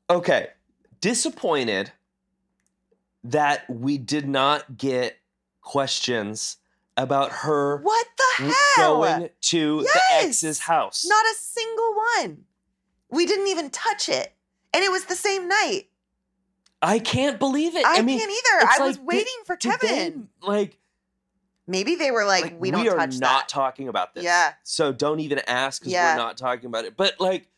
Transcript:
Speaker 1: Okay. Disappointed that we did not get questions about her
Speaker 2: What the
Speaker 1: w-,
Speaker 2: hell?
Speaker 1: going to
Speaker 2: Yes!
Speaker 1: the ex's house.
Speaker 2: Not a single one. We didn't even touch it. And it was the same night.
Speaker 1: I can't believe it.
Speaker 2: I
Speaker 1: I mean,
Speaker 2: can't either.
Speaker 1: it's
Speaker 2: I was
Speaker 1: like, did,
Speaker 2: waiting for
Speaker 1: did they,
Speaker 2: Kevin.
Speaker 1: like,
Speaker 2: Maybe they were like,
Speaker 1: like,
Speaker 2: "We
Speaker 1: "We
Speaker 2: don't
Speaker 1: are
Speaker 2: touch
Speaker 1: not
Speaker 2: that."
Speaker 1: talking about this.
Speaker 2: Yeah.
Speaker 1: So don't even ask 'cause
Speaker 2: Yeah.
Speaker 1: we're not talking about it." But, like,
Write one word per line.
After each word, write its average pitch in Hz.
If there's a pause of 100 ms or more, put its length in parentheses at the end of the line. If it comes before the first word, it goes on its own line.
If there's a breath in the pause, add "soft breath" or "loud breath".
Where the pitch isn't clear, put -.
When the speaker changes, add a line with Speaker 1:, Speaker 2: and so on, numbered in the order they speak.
Speaker 1:
Okay. 170 (520)
Disappointed 147 (1300)
that 143
we 131
did 139
not 139
get 127 (440)
questions 117 (400)
about 139
her 143
Speaker 2:
What 440 (100)
the 523 (160)
Speaker 1:
w-, 285 (220)
Speaker 2:
hell? 370
Speaker 1:
going 165 (120)
to 156
Speaker 2:
Yes! 571
Speaker 1:
the 698
ex's 160
house. 147
Speaker 2:
Not 427
a 440
single 453 (240)
one. 196 (640)
We 330
didn't 392
even 339
touch 415
it. - (400)
And 349
it 392
was 370
the 359
same 381
night. 359 (1000)
Speaker 1:
I 196
can't 262
believe 294
it. 277
Speaker 2:
I 330
Speaker 1:
I -
mean, 254
Speaker 2:
can't 427
either. 427
Speaker 1:
it's 254
Speaker 2:
I 269
was 269
Speaker 1:
like, 262
did, 349
Speaker 2:
waiting 466 (120)
for 359
Speaker 1:
did 381
they, 508
Speaker 2:
Kevin. 320 (140)
Speaker 1:
like, 202 (880)
Speaker 2:
Maybe 202
they 294
were 226
like, 190
Speaker 1:
like, 170
Speaker 2:
"We 185
Speaker 1:
"We -
Speaker 2:
don't 220
Speaker 1:
are 180
Speaker 2:
touch 135
Speaker 1:
not 131
Speaker 2:
that." -
Speaker 1:
talking 135
about 98
this. 175
Speaker 2:
Yeah. 175 (120)
Speaker 1:
So 151
don't 143
even 143
ask 131
'cause 180
Speaker 2:
Yeah. 175
Speaker 1:
we're 151
not 113
talking 123
about 117
it." 113
But, 185
like, 185 (100)